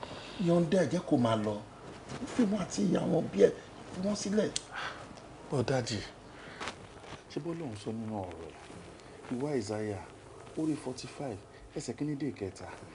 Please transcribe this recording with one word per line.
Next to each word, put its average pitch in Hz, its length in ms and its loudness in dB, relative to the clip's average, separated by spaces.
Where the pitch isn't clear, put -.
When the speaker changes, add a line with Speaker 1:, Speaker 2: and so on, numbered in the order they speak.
Speaker 1:
Yọ̀ǹda 170 420 8
ẹ̀, 135 80 4
jẹ́ 180 140 4
kó 147 120 6
máa 117 180 6
lọ. 107 260 2
Fi - 180 4
wọ́n 202 220 4
àti - 160 -2
àwọn 180 240 4
òbí - 240 0
ẹ̀, - 80 8
fi 180 80 -6
wọ́n 202 140 2
sílẹ̀. 202 360 2
Speaker 2:
But 127 160 2
Daddy, 120 320 2
ṣé - 120 -6
bó 170 100 -4
lóun 160 220 -6
sọ 107 160 -6
nínú 110 240 -4
ọ̀rọ̀ 85 320 -6
ẹ̀? - 80 -14
Ìwé 143 220 0
Isaiah, 107 440 0
orí 156 180 2
forty-five, 127 600 -6
ẹsẹ̀ 143 220 -4
kìíní 147 200 0
dé 143 140 -2
ìkẹta. 95 340 -6